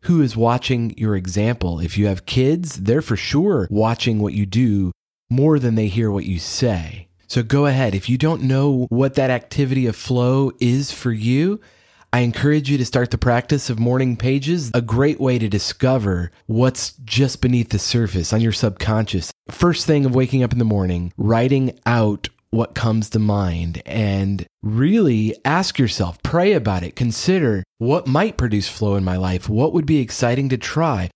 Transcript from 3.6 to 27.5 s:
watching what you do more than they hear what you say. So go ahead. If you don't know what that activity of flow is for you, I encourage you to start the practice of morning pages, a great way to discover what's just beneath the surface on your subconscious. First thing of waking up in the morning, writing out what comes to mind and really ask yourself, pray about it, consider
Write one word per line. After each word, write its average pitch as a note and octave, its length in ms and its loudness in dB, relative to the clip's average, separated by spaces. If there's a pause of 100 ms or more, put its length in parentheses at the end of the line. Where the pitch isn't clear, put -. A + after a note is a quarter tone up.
watching A2 480 0
what G#2 140 0
you G#2 140 0
do G2+ 440 0 (400)
more C#3+ 280 4
than A#2+ 180 0
they A2 100 2
hear G#2 240 0
what G2+ 160 -2
you F2+ 120 -2
say. F2 720 -4 (200)
So B2 140 -2
go C#3 240 2
ahead. C3 280 0
If G2 140 -4
you B2+ 100 2
don't D#3 240 0
know C3+ 460 2
what C3 260 0
that C3 160 2
activity C3 560 -2
of A2 80 -2
flow B2+ 640 0
is B2+ 320 0
for - 220 -4
you, C3 480 0 (520)
I B2 80 2
encourage C3+ 480 0
you C#3+ 80 2
to B2+ 80 0
start B2 260 0
the B2 60 -4
practice B2 540 0
of A2+ 80 -4
morning B2 380 0
pages, C#3 580 -2
a B2 80 2
great B2 380 0
way B2+ 180 0
to A2 100 -2
discover G2 840 0 (140)
what's B2 460 0 (120)
just A#2+ 360 0
beneath B2 300 2
the G#2 80 0
surface F#2+ 540 -2
on A2 100 2
your A2+ 100 2
subconscious. G#2+ 800 -2 (200)
First - 360 0
thing D3 180 2
of B2+ 100 0
waking C3 280 2
up A#2 100 0
in A#2+ 60 0
the A#2+ 60 2
morning, F#2 520 0
writing B2+ 680 2
out A2 420 0 (220)
what A2+ 240 -2
comes A2 340 0
to A2 100 -2
mind F2+ 680 -2
and G2 580 -2 (180)
really A#2 800 2
ask F3 360 -2
yourself, G2+ 440 0
pray F3+ 300 2
about G#2 300 0
it, F2 120 -10
consider A#2+ 680 0 (140)